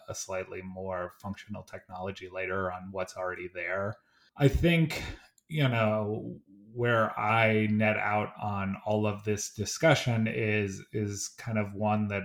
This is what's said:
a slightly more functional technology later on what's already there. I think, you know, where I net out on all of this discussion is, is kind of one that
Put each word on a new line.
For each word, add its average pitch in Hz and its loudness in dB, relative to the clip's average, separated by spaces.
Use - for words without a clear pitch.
a 98 -8
slightly 92 -8
more 92 -6
functional 98 -10
technology 92 -12
later 92 -2
on 92 -12
what's 92 -6
already 90 -6
there. 92 -4
I 143 6
think, 165 2
you 151 2
know, 107 0
where 120 2
I 110 6
net 107 4
out 104 0
on 98 -2
all 107 2
of 101 -2
this 104 -2
discussion 113 2
is, 107 0
is 101 -4
kind 110 -4
of 101 -2
one 107 2
that 101 -2